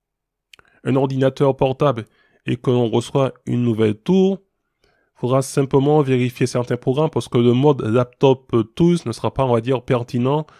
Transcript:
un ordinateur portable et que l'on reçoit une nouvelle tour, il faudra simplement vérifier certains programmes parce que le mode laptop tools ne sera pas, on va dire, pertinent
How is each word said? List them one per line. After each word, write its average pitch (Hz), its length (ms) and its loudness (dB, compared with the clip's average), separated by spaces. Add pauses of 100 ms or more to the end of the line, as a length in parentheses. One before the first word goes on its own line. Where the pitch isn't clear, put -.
(840)
un 127 120 -2
ordinateur 135 600 0
portable 131 480 -2 (400)
et 123 120 -4
que - 120 -4
l'on 120 200 0
reçoit 120 440 -2 (140)
une 123 160 -2
nouvelle 110 320 0
tour, 190 420 0 (460)
il - 360 -20
faudra 127 220 0
simplement 139 600 0
vérifier 127 420 -2
certains 123 320 -4
programmes 143 320 -2
parce - 180 -6
que 127 120 0
le 120 140 4
mode 135 280 2
laptop 123 760 0 (200)
tools 170 320 2
ne 117 40 -6
sera 110 220 -6
pas, 135 120 -2
on 120 80 0
va 117 80 0
dire, 123 200 -4
pertinent 127 640 -2 (140)